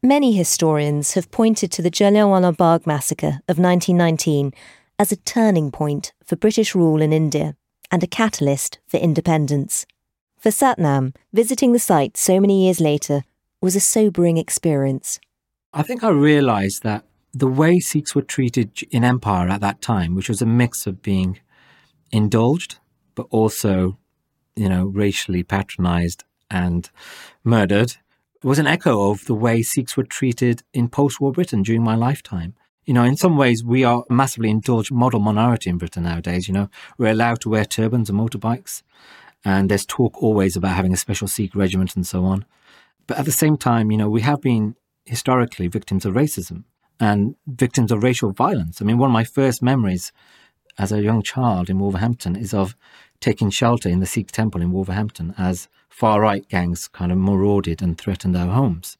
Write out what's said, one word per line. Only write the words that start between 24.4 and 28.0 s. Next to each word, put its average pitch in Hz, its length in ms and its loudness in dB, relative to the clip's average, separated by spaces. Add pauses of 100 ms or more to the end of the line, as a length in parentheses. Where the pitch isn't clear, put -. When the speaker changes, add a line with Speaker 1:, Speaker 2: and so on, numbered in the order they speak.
Speaker 2:
you 107 120 -2
know, 92 180 0
racially 98 580 -2
patronised 87 840 -2 (240)
and 90 400 -2 (540)
murdered, 110 520 2 (480)